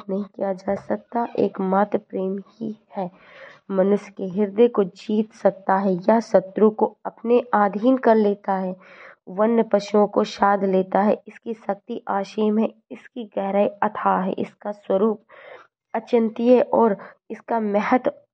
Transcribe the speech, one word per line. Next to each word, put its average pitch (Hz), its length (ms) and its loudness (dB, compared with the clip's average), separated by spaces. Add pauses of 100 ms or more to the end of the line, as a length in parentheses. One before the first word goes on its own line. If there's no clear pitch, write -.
नहीं 196 140 -4
किया 196 300 -6
जा 196 220 -6
सकता, 226 520 -6 (120)
एकमात्र 196 580 0
प्रेम 190 400 -6
ही 220 380 -12 (200)
है। 180 160 -8 (600)
मनुष्य 196 460 0
के 196 60 -10
हृदय 196 440 0
को 240 160 0
जीत 214 500 -4
सकता 190 420 0
है 196 180 0
या 220 260 2
शत्रु 226 500 2
को - 360 -2
अपने 233 340 0 (140)
अधीन 208 440 2
कर 233 180 4
लेता 202 380 0
है। 190 220 -4 (540)
वन्य 220 340 2
पशुओं 208 440 2
को 208 160 0
साध 202 400 0
लेता 185 360 0
है। 202 280 0
इसकी 226 260 -12
शक्ति - 540 -10
असीम 208 500 -2
है, 220 160 -2 (180)
इसकी - 340 -16
गहराई 196 420 -2
अथाह 202 540 -2
है, 190 100 -4
इसका - 400 -8
स्वरूप 208 520 -2 (720)
अचिंत्य 233 680 2
और 220 360 2 (340)
इसका 233 280 -6
महत्व 208 520 0 (220)